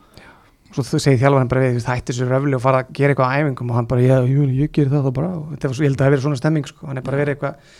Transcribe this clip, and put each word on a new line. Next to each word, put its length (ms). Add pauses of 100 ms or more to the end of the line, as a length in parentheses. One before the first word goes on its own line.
(160)
Já. 140 (420)
Svo 160
þú 160
segir 160
þjálfarinn 320
bara 100
við, 100
þú 100
veist, 100
"Hættu 220
þessu 180
röfli 240
og 60
fara 220
að 100
gera 200
eitthvað 140
á 160
æfingum," 280
og 40
hann 120
bara, 140
"Já, 220
jú, 240
ég 240
geri 180
það 160
þá 80
bara," 220
og 160
þetta 160
var 80
svo, 80
ég 60
held 80
að 20
það 80
hafi 80
verið 80
svona 160
stemming, 280
sko. 200
Hann 100
er 40
bara 160
verið 180
eitthvað, 200 (240)